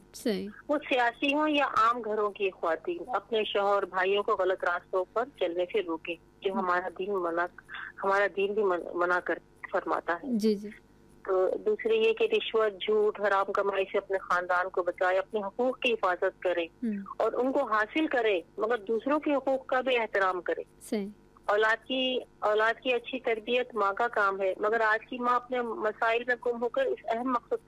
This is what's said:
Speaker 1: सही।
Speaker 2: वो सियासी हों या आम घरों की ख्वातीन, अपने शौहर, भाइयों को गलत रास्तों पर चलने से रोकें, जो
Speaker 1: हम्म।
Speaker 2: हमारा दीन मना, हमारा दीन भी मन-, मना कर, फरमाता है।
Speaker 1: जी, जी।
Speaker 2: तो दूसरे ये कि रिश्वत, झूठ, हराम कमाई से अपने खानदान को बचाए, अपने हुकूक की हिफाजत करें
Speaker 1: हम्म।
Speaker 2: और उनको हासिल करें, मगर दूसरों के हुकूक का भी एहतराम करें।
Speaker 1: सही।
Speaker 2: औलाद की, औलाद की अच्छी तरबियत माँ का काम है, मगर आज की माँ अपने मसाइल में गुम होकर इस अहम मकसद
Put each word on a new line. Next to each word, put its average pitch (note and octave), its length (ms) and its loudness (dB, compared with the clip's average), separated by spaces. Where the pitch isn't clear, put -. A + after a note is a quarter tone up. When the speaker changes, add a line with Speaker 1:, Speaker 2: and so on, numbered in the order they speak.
Speaker 1:
सही। G3 340 -4
Speaker 2:
वो C#4+ 300 -4
सियासी C4 540 0
हों D4+ 160 2
या C#4+ 160 2
आम A#3 380 2
घरों G#3 280 0
की G3 200 -2
ख्वातीन, E3+ 640 -4
अपने G#3+ 300 -2
शौहर, G3+ 400 2
भाइयों F#3 380 0
को F#3+ 140 0
गलत F#3 280 0
रास्तों F3+ 400 -2
पर A3+ 200 -4
चलने F3+ 400 -2
से G3+ 160 -2
रोकें, E3+ 360 -6
जो G3 100 -2
Speaker 1:
हम्म। F#3+ 120 0
Speaker 2:
हमारा F3+ 240 0
दीन F#3+ 240 -6
मना, F3 360 0
हमारा G3 260 2
दीन G3 280 0
भी G#3+ 80 0
मन-, F3+ 340 0
मना F3 240 2
कर, E3+ 200 -2
फरमाता E3+ 420 -2
है। A#3+ 240 -2
Speaker 1:
जी, G#3+ 160 4
जी। G#3 140 -8
Speaker 2:
तो F#3 300 2
दूसरे A3 480 2
ये A3+ 60 6
कि A3 140 2
रिश्वत, G#3+ 600 2
झूठ, G#3 340 2
हराम G3 240 2
कमाई G3 400 0
से G3 140 -2
अपने F#3+ 200 -2
खानदान F3+ 500 0
को F#3 140 -2
बचाए, F#3 340 0
अपने G3+ 240 -2
हुकूक B3 380 -2
की B3+ 100 0
हिफाजत F#3+ 440 0
करें F3 260 0
Speaker 1:
हम्म। G3+ 220 -4
Speaker 2:
और A3+ 140 0
उनको C4 300 0
हासिल A3 420 0
करें, A3 360 2
मगर A3+ 160 0
दूसरों A3+ 420 0
के D4 140 0
हुकूक C4+ 360 0
का C4 140 0
भी B3+ 120 0
एहतराम G3 460 0
करें। - 240 -4
Speaker 1:
सही। G#3 260 -4
Speaker 2:
औलाद A3 280 4
की, B3+ 460 -2
औलाद G#3+ 340 2
की C4 140 -4
अच्छी A#3+ 280 -2
तरबियत A#3+ 560 0
माँ G3 200 0
का A#3+ 140 0
काम G3 320 0
है, F#3+ 200 0
मगर A3 220 2
आज A3 180 2
की B3+ 80 -8
माँ B3 160 2
अपने B3 280 -2
मसाइल A3+ 680 -2
में B3 140 2
गुम A#3+ 160 -2
होकर A#3+ 240 -2
इस - 220 -2
अहम A#3+ 260 -2
मकसद A#3+ 380 -2